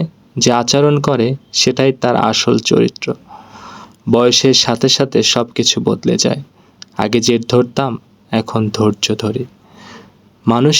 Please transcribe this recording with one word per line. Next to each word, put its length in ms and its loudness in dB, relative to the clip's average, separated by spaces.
যে 160 2
আচরণ 480 2
করে, 280 0
সেটাই 400 0
তার 140 0
আসল 280 0
চরিত্র। 480 0
বয়সের 540 4
সাথে 240 0
সাথে 340 0
সব 240 0
কিছু 240 0
বদলে 440 -2
যায়। 160 -2
আগে 220 0
জেদ 280 0
ধরতাম, 440 0
এখন 300 -2
ধৈর্য 300 0
ধরি। 220 -4
মানুষ 340 2